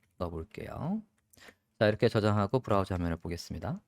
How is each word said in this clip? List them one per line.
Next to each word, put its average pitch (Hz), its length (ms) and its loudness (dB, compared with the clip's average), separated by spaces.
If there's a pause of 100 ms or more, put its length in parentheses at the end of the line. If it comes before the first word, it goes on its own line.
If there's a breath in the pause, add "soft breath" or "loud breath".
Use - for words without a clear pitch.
(200)
넣어볼게요. 90 800 -8 (760 loud breath)
자, 107 100 6
이렇게 104 220 4
저장하고 104 500 2
브라우저 98 360 0
화면을 87 200 -2
보겠습니다. 85 720 -8